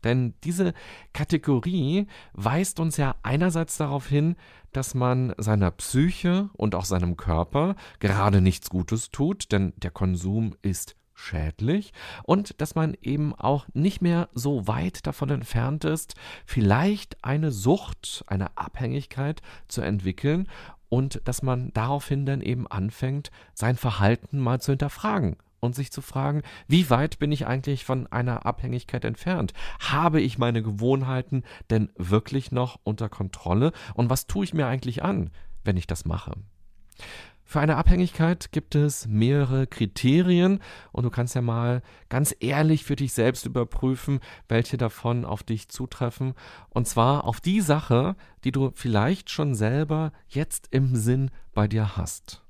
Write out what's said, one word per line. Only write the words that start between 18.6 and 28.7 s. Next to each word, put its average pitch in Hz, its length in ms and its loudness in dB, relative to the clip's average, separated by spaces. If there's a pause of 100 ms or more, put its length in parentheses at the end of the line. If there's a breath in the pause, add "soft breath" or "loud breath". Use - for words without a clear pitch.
zu - 140 -6
entwickeln 104 680 -2 (420 loud breath)
und 131 360 0
dass 123 160 -4
man 127 320 -2
daraufhin 139 520 -2
dann 139 160 -2
eben 123 260 -4
anfängt, 131 640 -4 (220 loud breath)
sein 120 220 0
Verhalten 117 640 2
mal 123 220 2
zu - 120 0
hinterfragen 143 640 0 (220)
und 123 160 0
sich 135 160 -6
zu - 100 -10
fragen, 143 420 -2 (240 loud breath)
„Wie 156 220 6
weit 131 280 4
bin 147 140 0
ich 143 160 -2
eigentlich 131 360 -2
von 131 240 -2
einer 123 380 -2
Abhängigkeit 123 580 -4